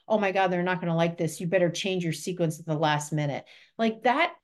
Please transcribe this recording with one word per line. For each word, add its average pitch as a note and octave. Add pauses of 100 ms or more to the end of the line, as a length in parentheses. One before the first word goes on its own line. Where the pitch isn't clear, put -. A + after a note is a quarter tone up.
"Oh A3
my G3+
God, F#3
they're F3
not F3+
gonna E3+
like E3+
this. D#3+
You F3+
better F3+
change F#3
your E3
sequence E3+
at -
the D3+
last D3+
minute." D3 (320)
Like, A3
that D4